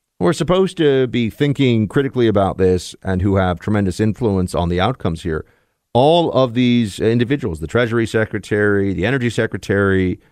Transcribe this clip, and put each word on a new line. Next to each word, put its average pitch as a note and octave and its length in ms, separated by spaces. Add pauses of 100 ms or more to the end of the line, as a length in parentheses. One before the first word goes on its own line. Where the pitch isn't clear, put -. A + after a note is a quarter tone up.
(180)
who F3 80
are F3 60
supposed F#3 460
to C3+ 280
be A#2 240
thinking B2+ 560
critically B2+ 400
about G2+ 300
this F#2 460
and F#2 200
who G2 140
have F#2 240
tremendous G2+ 400
influence G2+ 540
on E2+ 140
the F2 120
outcomes F2+ 420
here. D#2 220 (480)
All D#3 400
of B2+ 220
these A#2+ 440
individuals, A#2 640
the D#2+ 60
Treasury A#2 400
Secretary, G#2 880
the E2+ 120
Energy A#2+ 240
Secretary, G2 880 (140)